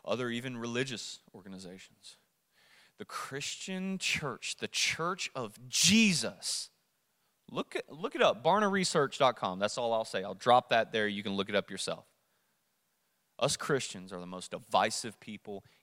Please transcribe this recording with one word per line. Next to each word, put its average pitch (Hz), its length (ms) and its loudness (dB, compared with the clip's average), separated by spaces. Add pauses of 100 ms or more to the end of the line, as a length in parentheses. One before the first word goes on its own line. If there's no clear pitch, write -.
other 120 280 -4
even 120 260 -6
religious 117 640 -6 (160)
organizations. 92 840 -18 (840)
The 104 60 -14
Christian 185 960 -6
church, - 600 -2
the 113 80 -4
church - 680 -2
of 113 240 -8 (100)
Jesus. 170 1000 2 (800)
Look - 260 -6
at, - 160 -8
look 170 220 -6
it 269 80 0
up, 120 200 4
barna 196 280 4
research 180 480 2
dot 127 180 6
com. 95 220 -2
That's 101 180 0
all 120 160 0
I'll 113 140 0
say. 98 160 -4
I'll 98 100 -6
drop 123 380 6
that 113 200 4
there. 110 160 2
You 104 160 -2
can 101 120 -4
look 98 160 0
it 101 60 2
up 98 140 0
yourself. 92 360 -6 (1300)
Us 143 200 0
Christians 101 560 -6
are 90 80 -10
the 90 60 -12
most 90 260 -12
divisive 104 680 0
people 101 460 -14 (180)